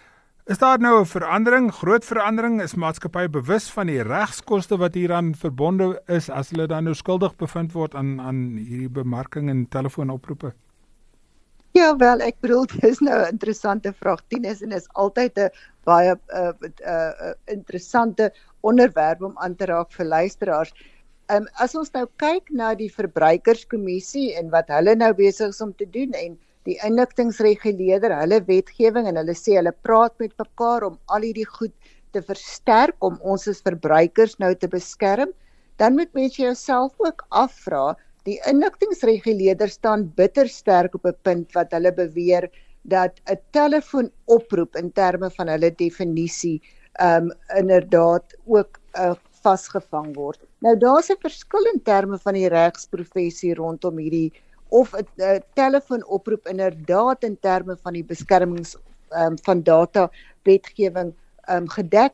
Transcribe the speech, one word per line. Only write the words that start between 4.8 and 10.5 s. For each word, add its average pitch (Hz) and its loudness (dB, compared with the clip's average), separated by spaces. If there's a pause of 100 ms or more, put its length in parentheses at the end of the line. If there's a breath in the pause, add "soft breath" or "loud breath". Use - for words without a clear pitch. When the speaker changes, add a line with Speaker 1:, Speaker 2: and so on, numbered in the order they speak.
Speaker 1:
hieraan 175 -2
verbonde 175 -2
is 175 -2
as 135 -8
hulle 160 -4
dan 160 -6
nou 165 -2
skuldig 185 -4
bevind 165 -8
word 160 -6
aan, 135 -6
aan 127 -6
hierdie 120 -10
bemarking 131 -6
en 127 -2
telefoonoproepe? 135 -8 (1200)